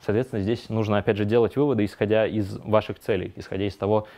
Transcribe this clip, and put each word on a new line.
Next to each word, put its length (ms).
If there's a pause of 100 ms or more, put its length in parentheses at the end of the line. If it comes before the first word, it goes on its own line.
соответственно, 380
здесь 280
нужно, 280
опять 200
же, 80
делать 300
выводы, 300
исходя 420
из 300
ваших 420
целей, 380
исходя 280
из 100
того, 320 (100)